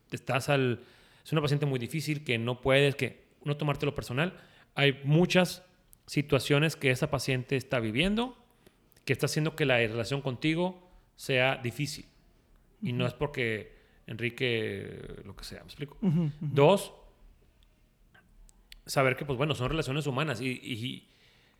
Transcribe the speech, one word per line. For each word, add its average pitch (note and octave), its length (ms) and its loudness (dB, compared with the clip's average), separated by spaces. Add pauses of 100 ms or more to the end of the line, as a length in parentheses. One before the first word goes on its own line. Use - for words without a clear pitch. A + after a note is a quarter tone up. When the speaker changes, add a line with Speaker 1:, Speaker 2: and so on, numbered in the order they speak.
(120)
Speaker 1:
estás B2+ 380 -4
al, C3 320 2 (420)
es - 80 -16
una D3+ 100 2
paciente C#3+ 240 0
muy C3+ 140 0
difícil, D3 460 -6
que A#2+ 120 0
no A#2+ 220 -2
puedes, C3+ 360 4
que - 280 -6 (220)
no D3 100 -2
tomártelo D3 400 -2
personal. C#3 420 -4 (380)
Hay C#3 300 4
muchas F3 580 4 (440)
situaciones D3 680 2
que C3+ 160 2
esa C#3+ 180 0
paciente C3 460 -2
está B2+ 240 -2
viviendo, F#3+ 580 0 (680)
que C3 80 2
está D3 140 -2
haciendo D#3 280 0
que D3+ 100 0
la B2+ 120 4
relación A#2 440 0
contigo D#3+ 680 -2 (260)
sea C3 420 2
difícil. B2 480 -6 (760)
Y D3+ 120 -4
no B2 120 -2
Speaker 2:
Ujú. B2+ 40 0
Speaker 1:
es C#3 40 -6
porque A#2+ 640 -4 (300)
Enrique, A2 1160 -4
lo G2 100 -16
que - 80 -14
sea, - 160 -14
¿me - 60 -20
explico? - 360 -14
Speaker 2:
Ujú, F3 220 4
ujú. D3 80 -2 (100)
Speaker 1:
Dos, D3+ 520 4 (1900)
saber C3 300 0
que, D#3+ 100 -10
pues, C#3 120 -4
bueno, C#3+ 180 0
son B2 140 -2
relaciones D3 380 -4
humanas C3 340 -2
y, C3+ 100 -4
y B2 580 -8 (500)